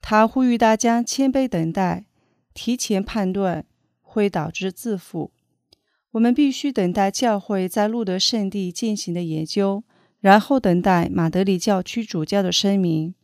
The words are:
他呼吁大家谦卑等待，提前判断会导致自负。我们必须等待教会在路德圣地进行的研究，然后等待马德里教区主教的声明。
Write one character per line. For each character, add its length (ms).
他 240
呼 180
吁 140
大 180
家 260
谦 300
卑 160
等 240
待， 320
提 240
前 260
判 300
断 320
会 260
导 220
致 200
自 280
负。 340
我 100
们 140
必 180
须 180
等 220
待 180
教 300
会 260
在 220
路 160
德 140
圣 320
地 200
进 240
行 200
的 80
研 240
究， 360
然 200
后 220
等 220
待 260
马 220
德 120
里 160
教 240
区 220
主 180
教 200
的 100
声 260
明。 460